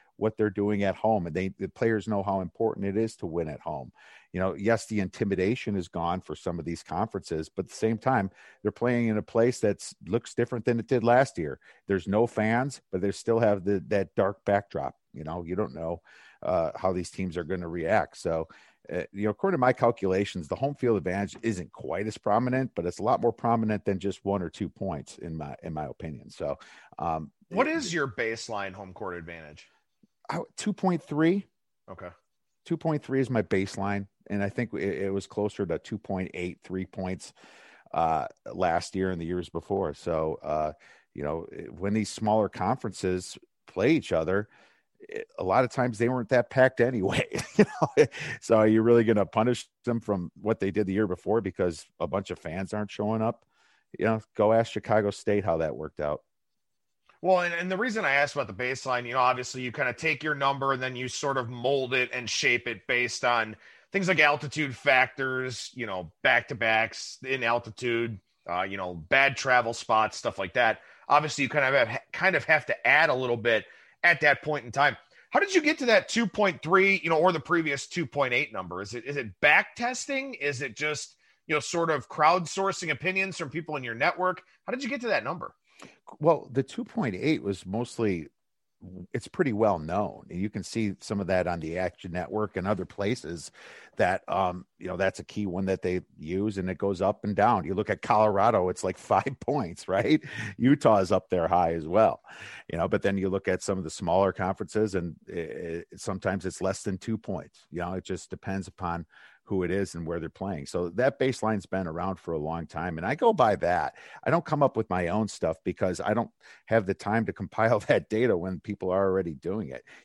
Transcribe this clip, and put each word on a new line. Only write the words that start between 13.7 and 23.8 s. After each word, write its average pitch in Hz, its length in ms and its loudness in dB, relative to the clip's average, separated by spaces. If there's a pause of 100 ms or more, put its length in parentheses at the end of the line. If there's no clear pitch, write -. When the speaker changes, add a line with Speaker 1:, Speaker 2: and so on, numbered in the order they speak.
Speaker 1:
that 101 280 0
dark 101 300 0
backdrop. 101 500 0 (180)
You 76 100 -10
know, 82 200 -6
you 85 120 -6
don't 90 180 -2
know, 82 280 -6 (420)
uh, 85 320 2
how 95 180 -2
these 87 160 -4
teams 90 280 -6
are 87 60 -4
gonna 87 240 -6
react. 85 500 0
So, 80 300 -2 (440)
uh, 87 120 -4 (100)
you 101 100 -6
know, 107 60 2
according 185 280 0
to 131 40 0
my 127 120 6
calculations, 98 720 0
the 87 80 -4
home 139 200 -4
field 117 220 2
advantage 92 440 -2
isn't 92 300 -4
quite 90 340 -6
as 110 120 -6
prominent, 127 580 0
but 85 100 -2
it's 87 140 -4
a - 40 -8
lot 113 180 2
more 117 120 2
prominent 110 520 0